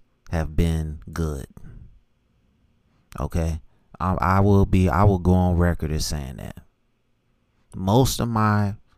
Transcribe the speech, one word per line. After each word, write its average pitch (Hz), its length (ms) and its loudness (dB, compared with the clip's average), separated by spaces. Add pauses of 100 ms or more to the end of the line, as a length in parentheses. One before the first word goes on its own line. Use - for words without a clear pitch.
(320)
have 78 240 -4
been 80 440 -2 (120)
good. 78 360 -6 (1700)
Okay? 80 400 -4 (400)
I, 90 220 -2
I 95 180 2
will 98 280 4
be, 92 200 4
I 80 160 2
will 101 140 4
go 87 160 2
on 90 240 2
record 85 340 0
as 78 140 -4
saying 67 320 -8
that. - 200 -16 (1160)
Most 113 440 2
of 123 80 -2
my 107 480 0 (220)